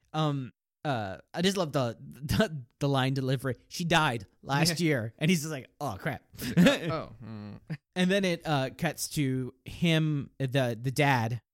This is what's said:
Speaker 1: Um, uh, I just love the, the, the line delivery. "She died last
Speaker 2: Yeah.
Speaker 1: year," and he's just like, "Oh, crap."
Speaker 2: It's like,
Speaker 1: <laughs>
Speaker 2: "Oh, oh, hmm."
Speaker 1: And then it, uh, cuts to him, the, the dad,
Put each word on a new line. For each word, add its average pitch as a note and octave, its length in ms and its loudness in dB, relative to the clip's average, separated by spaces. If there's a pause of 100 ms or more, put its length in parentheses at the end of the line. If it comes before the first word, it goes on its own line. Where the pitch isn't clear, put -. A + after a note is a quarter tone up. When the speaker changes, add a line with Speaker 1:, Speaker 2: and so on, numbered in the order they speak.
(140)
Speaker 1:
Um, C#3+ 380 -2 (340)
uh, G#2+ 320 -2 (160)
I E3+ 80 -4
just F#3+ 160 2
love D#3+ 160 -2
the, B2 280 0
the, D#3 600 -2 (180)
the C#3+ 80 0
line C3+ 260 2
delivery. C3 420 -2 (120)
"She - 160 -8
died D#3 420 2 (160)
last D3 380 0
Speaker 2:
Yeah. F3 80 2
Speaker 1:
year," A#2 320 0
and D#3 100 4
he's F3 120 4
just D#3 100 -6
like, C3 160 -10 (140)
"Oh, A#2 180 -6
crap." B2 240 -6 (160)
Speaker 2:
It's B2+ 180 -6
like, G#3 260 6
Speaker 1:
<laughs> E3+ 60 -4
Speaker 2:
"Oh, D3 220 -6
oh, - 140 -18
hmm." G#2+ 500 -12 (180)
Speaker 1:
And F3+ 160 4
then G3 140 2
it, E3+ 220 0
uh, C3+ 320 0
cuts - 320 -4
to C3 440 -2 (120)
him, D#3 640 0 (100)
the, B2 420 0
the C3 100 -2
dad, B2 500 2 (120)